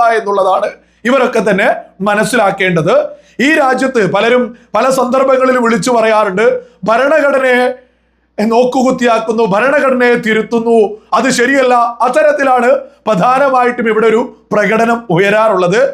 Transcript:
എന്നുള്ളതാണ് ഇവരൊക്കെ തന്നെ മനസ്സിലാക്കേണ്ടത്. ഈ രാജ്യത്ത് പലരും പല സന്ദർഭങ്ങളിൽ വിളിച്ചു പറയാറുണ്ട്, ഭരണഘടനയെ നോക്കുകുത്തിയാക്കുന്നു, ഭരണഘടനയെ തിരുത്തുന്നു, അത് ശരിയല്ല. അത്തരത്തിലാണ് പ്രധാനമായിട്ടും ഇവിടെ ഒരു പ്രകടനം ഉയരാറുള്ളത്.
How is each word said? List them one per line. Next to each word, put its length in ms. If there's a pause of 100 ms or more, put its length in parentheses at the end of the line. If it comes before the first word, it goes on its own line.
(180)
എന്നുള്ളതാണ് 520 (400)
ഇവരൊക്കെ 400
തന്നെ 180 (400)
മനസ്സിലാക്കേണ്ടത്. 880 (520)
ഈ 20 (120)
രാജ്യത്ത് 400 (140)
പലരും 280 (320)
പല 100 (140)
സന്ദർഭങ്ങളിൽ 680
വിളിച്ചു 300
പറയാറുണ്ട്, 480 (440)
ഭരണഘടനയെ 760 (760)
നോക്കുകുത്തിയാക്കുന്നു, 1080 (120)
ഭരണഘടനയെ 600 (100)
തിരുത്തുന്നു, 520 (400)
അത് 100 (120)
ശരിയല്ല. 360 (300)
അത്തരത്തിലാണ് 640 (380)
പ്രധാനമായിട്ടും 880
ഇവിടെ 180
ഒരു 100 (320)
പ്രകടനം 460 (160)
ഉയരാറുള്ളത്. 640 (120)